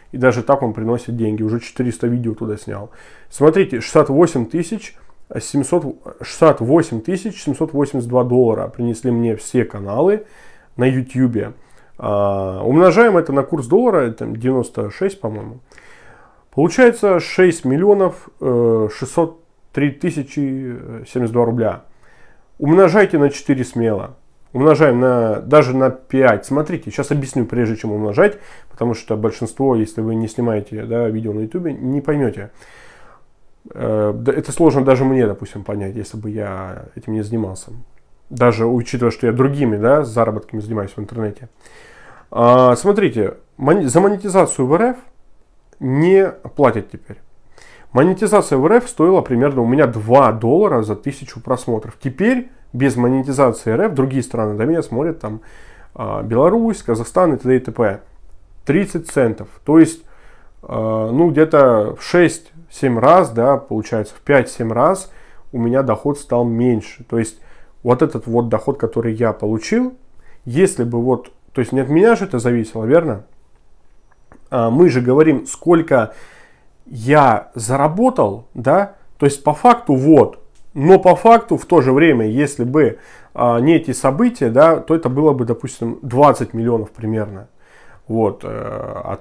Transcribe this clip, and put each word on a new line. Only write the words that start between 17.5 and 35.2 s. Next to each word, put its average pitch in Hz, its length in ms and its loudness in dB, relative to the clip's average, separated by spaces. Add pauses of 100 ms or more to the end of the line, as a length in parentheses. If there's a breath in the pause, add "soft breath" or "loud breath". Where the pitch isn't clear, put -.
миллионов, 185 640 0 (140)
э, 117 520 0
шестьсот 160 460 -4 (320)
три 143 200 -2
тысячи 135 880 -8 (300)
семьдесят 120 240 -4
два 120 140 2
рубля. 110 380 -2 (760 soft breath)
Умножайте 175 580 4
на 143 120 4
четыре 131 340 -2
смело. 110 540 -4 (340)
Умножаем 139 480 4
на, 117 400 0
даже 127 340 2
на 131 160 2
пять. 127 560 0
Смотрите, 151 460 -6
сейчас - 200 -6
объясню, 135 340 -2
прежде 113 320 -2
чем 110 160 -8
умножать, 107 460 0 (300 loud breath)
потому 117 240 -4
что - 220 -6
большинство, 113 600 -2
если 110 260 -4
вы 113 140 -4
не 113 120 -4
снимаете, 110 560 -4
да, 113 240 -2
видео 110 240 -4
на 107 100 -6
YouTube, 170 260 -8 (120)
не 135 220 -4
поймете. 120 500 -4 (1200 soft breath)
Э, 107 400 -2
да, 117 200 -2
это - 180 -6
сложно 139 320 2
даже 131 220 2
мне, 131 220 2